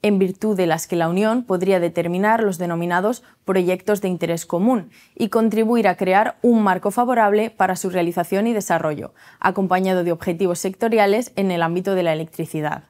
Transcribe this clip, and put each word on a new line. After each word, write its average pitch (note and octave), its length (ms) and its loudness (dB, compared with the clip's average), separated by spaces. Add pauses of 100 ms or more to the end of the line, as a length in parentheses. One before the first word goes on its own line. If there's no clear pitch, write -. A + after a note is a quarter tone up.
en G#3 160 2
virtud G3 360 0
de F3+ 120 2
las D#3+ 180 0
que F3+ 100 -6
la E3 140 0
Unión A3 340 0
podría F#3+ 360 0
determinar F3 640 0
los F#3 160 -2
denominados F3 640 -2 (220)
proyectos F#3+ 560 0
de F#3+ 80 -2
interés E3+ 360 -4
común G3 460 0 (240)
y A3 140 -2
contribuir A3 580 2
a F3+ 80 2
crear G3 480 2
un A#3 180 4
marco G3 300 0
favorable A3+ 580 2
para F#3 260 0
su F#3+ 140 -4
realización F3+ 560 -2
y A#3 80 0
desarrollo, D#3+ 600 -2 (260)
acompañado F#3 640 0
de E3+ 80 0
objetivos F3 480 -2
sectoriales G#3+ 760 0
en G3 140 0
el E3+ 140 0
ámbito F3+ 320 -2
de F#3 80 0
la E3 100 0
electricidad. D#3 760 -6